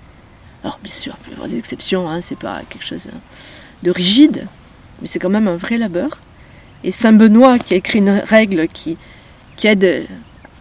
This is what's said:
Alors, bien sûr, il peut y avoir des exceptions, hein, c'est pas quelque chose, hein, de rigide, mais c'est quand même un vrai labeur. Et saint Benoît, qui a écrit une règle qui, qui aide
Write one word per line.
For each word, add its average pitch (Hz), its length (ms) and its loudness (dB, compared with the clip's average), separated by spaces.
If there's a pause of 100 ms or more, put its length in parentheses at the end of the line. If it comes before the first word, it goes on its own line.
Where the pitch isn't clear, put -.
(640)
Alors, - 180 -12
bien - 140 -14
sûr, - 240 -8
il - 60 -20
peut - 80 -20
y - 20 -18
avoir - 140 -12
des - 100 -8
exceptions, 185 500 -4
hein, 165 120 -6
c'est - 180 -8
pas - 320 -10
quelque - 160 -18
chose, - 260 -12
hein, - 60 -18 (640)
de 175 80 0
rigide, 202 560 2 (540)
mais - 80 -10
c'est - 100 -4
quand 185 100 -4
même 208 200 0
un 170 80 -2
vrai 214 200 -6
labeur. 220 440 -4 (640)
Et 185 80 -4
saint 226 200 4
Benoît, 220 460 6
qui - 160 -4
a 180 40 2
écrit - 200 -4
une 202 120 2
règle 196 580 2
qui, - 280 -10 (600)
qui - 100 -4
aide 185 400 2 (540)